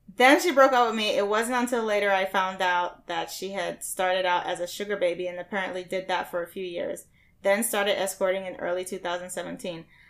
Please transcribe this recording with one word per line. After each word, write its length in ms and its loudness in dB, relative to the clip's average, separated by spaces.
Then 240 8
she 100 2
broke 220 8
up 140 6
with 100 0
me. 180 0
It 120 2
wasn't 300 0
until 260 0
later 280 2
I 140 2
found 360 -2
out 460 0
that 240 -6
she 200 -8
had 320 -6
started 420 0
out 220 0
as 120 -4
a 80 -4
sugar 300 -6
baby 300 0
and 120 -8
apparently 440 -6
did 260 -6
that 200 -2
for 140 -4
a 40 -8
few 180 -10
years. 400 -8
Then 200 2
started 360 0
escorting 460 -2
in 120 -10
early 260 -4
two 160 -8
thousand 300 -6
seventeen. 560 -8